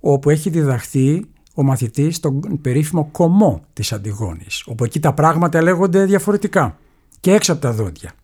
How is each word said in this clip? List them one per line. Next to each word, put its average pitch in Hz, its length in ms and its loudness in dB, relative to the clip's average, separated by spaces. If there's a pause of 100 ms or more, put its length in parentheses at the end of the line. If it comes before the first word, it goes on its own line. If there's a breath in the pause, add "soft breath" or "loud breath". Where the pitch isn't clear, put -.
όπου 143 300 2
έχει 156 200 0
διδαχθεί 143 720 0 (300)
ο 147 80 -2
μαθητής 135 580 0
τον 156 400 -4
περίφημο 151 520 0
κωμό 170 480 0 (120)
της - 200 -6
Αντιγόνης, 101 720 -10
όπου 117 180 -4
εκεί 131 160 -2
τα - 140 2
πράγματα 160 480 2
λέγονται 180 420 2
διαφορετικά 190 720 0 (420)
και 180 120 4
έξω 202 200 2
από 143 80 -2
τα 123 120 0
δόντια. 95 400 -6 (120)